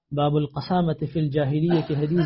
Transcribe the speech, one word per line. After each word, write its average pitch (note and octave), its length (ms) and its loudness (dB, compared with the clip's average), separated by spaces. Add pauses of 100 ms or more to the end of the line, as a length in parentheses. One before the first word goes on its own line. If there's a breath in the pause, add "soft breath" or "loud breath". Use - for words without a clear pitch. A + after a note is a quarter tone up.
(120)
باب D3 240 0
القسامة D#3 680 0
فی D#3+ 180 -4
الجاهلیه D3+ 640 2
کې D#3 160 -4
حدیث D3+ 280 0